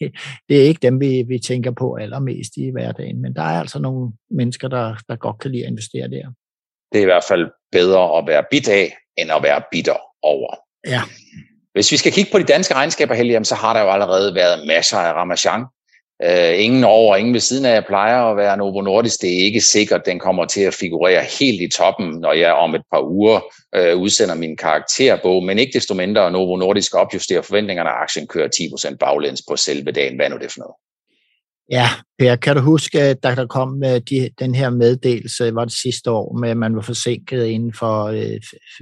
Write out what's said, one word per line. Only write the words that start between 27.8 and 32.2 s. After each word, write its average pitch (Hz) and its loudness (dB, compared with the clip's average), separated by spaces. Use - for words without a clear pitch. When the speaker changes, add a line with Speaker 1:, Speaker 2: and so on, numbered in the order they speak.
Speaker 2:
og - -4
aktien - -6
kører 78 -2
ti 80 -4
procent 69 -8
baglæns 69 -2
på 73 -4
selve 71 -4
dagen. 65 -4
Hvad 69 -2
er 67 0
nu 64 -10
det - -12
for - -16
noget? - -18
Speaker 1:
Ja, 123 2
Per, 123 6